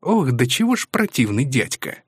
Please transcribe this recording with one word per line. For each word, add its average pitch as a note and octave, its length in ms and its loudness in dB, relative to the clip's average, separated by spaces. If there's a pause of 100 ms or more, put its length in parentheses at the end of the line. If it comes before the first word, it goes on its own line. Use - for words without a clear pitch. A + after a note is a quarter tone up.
Ох, F3 300 2
да A#2+ 140 2
чего A#3 300 0
ж - 140 -8
противный A2+ 540 0
дядька. - 640 -4